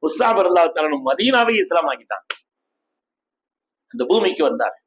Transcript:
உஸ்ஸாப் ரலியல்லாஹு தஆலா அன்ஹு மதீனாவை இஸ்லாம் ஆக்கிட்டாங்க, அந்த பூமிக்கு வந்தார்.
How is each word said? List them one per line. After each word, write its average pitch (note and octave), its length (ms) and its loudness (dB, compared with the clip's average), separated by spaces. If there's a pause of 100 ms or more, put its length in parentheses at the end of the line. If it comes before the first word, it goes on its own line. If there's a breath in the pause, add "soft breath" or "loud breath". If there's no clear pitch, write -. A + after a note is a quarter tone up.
உஸ்ஸாப் F#3+ 340 0
ரலியல்லாஹு F3+ 380 4
தஆலா D#3 140 0
அன்ஹு C3+ 200 -4
மதீனாவை A#3 440 2 (100)
இஸ்லாம் E3 280 -2
ஆக்கிட்டாங்க, A2 380 -10 (1600)
அந்த A#2+ 160 -6
பூமிக்கு F#3 420 0
வந்தார். A#2 260 -4 (100)